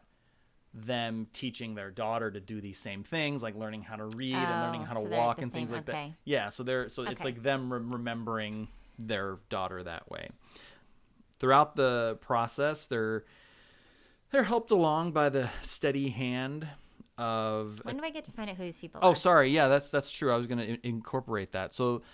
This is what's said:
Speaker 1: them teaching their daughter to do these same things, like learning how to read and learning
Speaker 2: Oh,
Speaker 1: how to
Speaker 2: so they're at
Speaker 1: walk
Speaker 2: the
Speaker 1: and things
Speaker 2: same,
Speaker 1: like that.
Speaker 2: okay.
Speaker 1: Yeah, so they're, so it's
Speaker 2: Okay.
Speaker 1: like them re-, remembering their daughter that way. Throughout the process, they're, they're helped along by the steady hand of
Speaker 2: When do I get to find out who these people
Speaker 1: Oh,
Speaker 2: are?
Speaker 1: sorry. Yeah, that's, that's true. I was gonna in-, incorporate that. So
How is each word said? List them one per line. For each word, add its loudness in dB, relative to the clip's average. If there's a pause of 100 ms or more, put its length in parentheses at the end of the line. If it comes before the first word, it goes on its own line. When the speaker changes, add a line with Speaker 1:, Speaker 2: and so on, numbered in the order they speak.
(720)
Speaker 1:
them -4
teaching -8
their -8
daughter -2
to -10
do -10
these -10
same -10
things, -2
like -8
learning -8
how -12
to -8 (120)
read -4
and -2
learning -4
Speaker 2:
Oh, -8
Speaker 1:
how -8
to -2
Speaker 2:
so -4
they're 0
at 4
Speaker 1:
walk 2
Speaker 2:
the -6
Speaker 1:
and -4
things -6
Speaker 2:
same, -6
Speaker 1:
like -10
that. -6
Speaker 2:
okay. -8 (100)
Speaker 1:
Yeah, 0
so -8
they're, 0
so -8
it's -4 (100)
Speaker 2:
Okay. -4
Speaker 1:
like -4
them 0
re-, -2
remembering -4 (320)
their -2 (120)
daughter -4
that -10
way. -10 (1080)
Throughout 6
the 2
process, 0
they're, 0 (1080)
they're 6
helped 0
along 6
by 6
the 2 (120)
steady 0
hand -4 (500)
of -2
Speaker 2:
When -8
do -6
I -6
get -10
to -16
find -8
out -10
who -8
these -8
people -14
Speaker 1:
Oh, 10
Speaker 2:
are? 4
Speaker 1:
sorry. 8
Yeah, 8
that's, 6
that's 0
true. 2
I 6
was 0
gonna -2
in-, -4
incorporate -4
that. -4
So 0 (120)